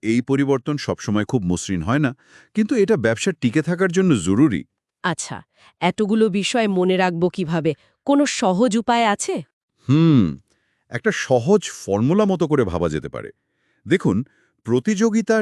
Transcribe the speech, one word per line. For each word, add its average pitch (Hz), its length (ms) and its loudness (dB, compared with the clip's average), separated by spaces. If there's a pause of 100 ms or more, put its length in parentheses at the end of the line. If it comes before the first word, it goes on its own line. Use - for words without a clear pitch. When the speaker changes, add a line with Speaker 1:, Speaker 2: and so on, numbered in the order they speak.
Speaker 1:
এই 117 200 0
পরিবর্তন 139 540 -2
সবসময় 104 540 -4
খুব 127 140 0
মসৃণ 87 380 -2
হয় 123 240 0
না, 120 40 -4 (460)
কিন্তু 214 200 0
এটা 214 200 2
ব্যবসা 113 360 0
টিকে 160 300 -2
থাকার 180 300 -2
জন্য 185 180 2 (160)
জরুরি। 101 360 2 (420)
Speaker 2:
আচ্ছা, 160 320 -6 (440)
এতগুলো 214 480 0
বিষয় 202 400 -2
মনে 185 280 2
রাখব 180 320 0
কিভাবে? 160 440 -2 (340)
কোনো 285 180 4 (160)
সহজ 196 360 2
উপায় 233 300 0
আছে? 214 300 -2 (520)
Speaker 1:
হুম, 147 360 6 (680)
একটা 120 180 -4 (160)
সহজ 135 360 2 (200)
ফর্মুলা 131 420 0
মতো 185 220 0
করে 139 180 2
ভাবা 85 240 -2
যেতে 76 200 -6
পারে। 57 220 -12 (560)
দেখুন, 120 300 0 (500)
প্রতিযোগিতা 214 760 0